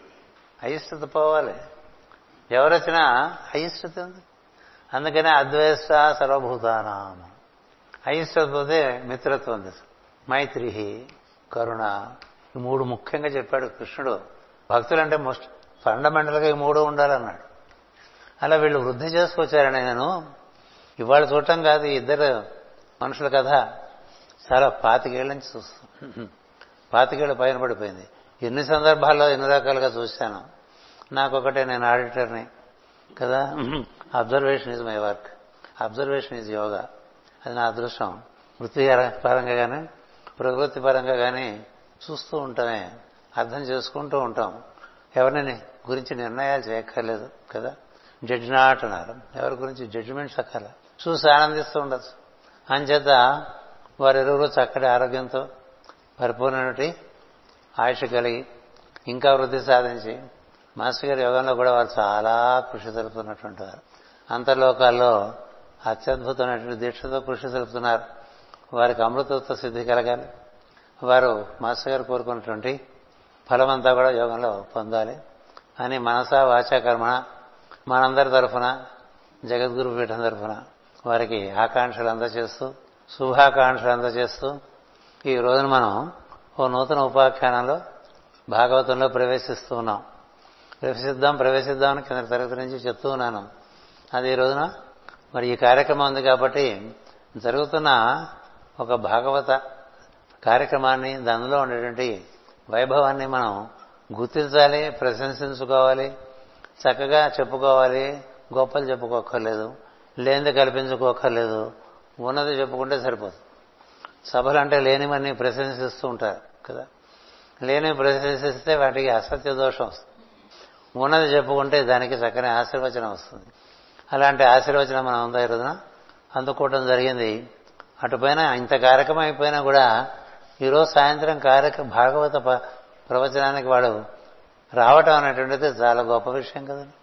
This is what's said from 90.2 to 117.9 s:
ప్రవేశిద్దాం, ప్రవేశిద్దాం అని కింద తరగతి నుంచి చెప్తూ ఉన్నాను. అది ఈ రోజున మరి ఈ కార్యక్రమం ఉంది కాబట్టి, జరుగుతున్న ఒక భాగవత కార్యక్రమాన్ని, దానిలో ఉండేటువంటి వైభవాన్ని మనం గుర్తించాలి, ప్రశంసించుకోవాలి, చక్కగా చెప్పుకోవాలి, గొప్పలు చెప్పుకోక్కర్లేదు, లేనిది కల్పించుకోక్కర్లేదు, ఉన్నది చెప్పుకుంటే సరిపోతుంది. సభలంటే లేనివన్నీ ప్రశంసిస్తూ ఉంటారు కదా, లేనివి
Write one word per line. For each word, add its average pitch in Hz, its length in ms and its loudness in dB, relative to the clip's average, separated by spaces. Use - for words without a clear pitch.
ప్రవేశిద్దాం, 131 540 -2
ప్రవేశిద్దాం 135 540 2
అని 143 120 -4
కింద 123 260 -6
తరగతి 123 260 -4
నుంచి 127 220 -8
చెప్తూ 123 340 -6
ఉన్నాను. 120 380 -6
అది 127 180 0
ఈ - 20 2
రోజున 135 380 0
మరి 123 140 -2
ఈ 120 80 -2
కార్యక్రమం 139 500 4
ఉంది 135 160 -2
కాబట్టి, 127 720 0
జరుగుతున్న 143 520 -2
ఒక 120 140 -2
భాగవత 131 640 0
కార్యక్రమాన్ని, 131 720 2
దానిలో 123 440 0
ఉండేటువంటి 120 640 -4
వైభవాన్ని 135 560 0
మనం 113 420 -4
గుర్తించాలి, 147 800 2
ప్రశంసించుకోవాలి, 131 1300 0
చక్కగా 139 540 2
చెప్పుకోవాలి, 135 1000 2
గొప్పలు 131 300 0
చెప్పుకోక్కర్లేదు, 117 920 -4
లేనిది 139 340 2
కల్పించుకోక్కర్లేదు, 123 1200 0
ఉన్నది 143 300 -4
చెప్పుకుంటే 131 500 -4
సరిపోతుంది. 107 420 -8
సభలంటే 143 560 2
లేనివన్నీ 139 520 0
ప్రశంసిస్తూ 127 760 -4
ఉంటారు 107 580 -8
కదా, 127 200 -14
లేనివి 147 320 0